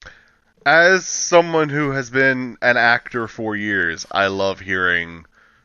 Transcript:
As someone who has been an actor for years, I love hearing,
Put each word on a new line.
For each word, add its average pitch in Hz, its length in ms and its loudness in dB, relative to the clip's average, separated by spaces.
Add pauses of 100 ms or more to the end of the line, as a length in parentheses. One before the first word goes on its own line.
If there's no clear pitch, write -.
(640)
As 170 400 4
someone 165 640 0
who 143 220 -4
has 135 180 -6
been 127 520 0
an 123 140 2
actor 117 540 0
for 110 260 -6
years, 95 560 -4
I 98 160 2
love 98 320 -2
hearing, 87 680 -4 (400)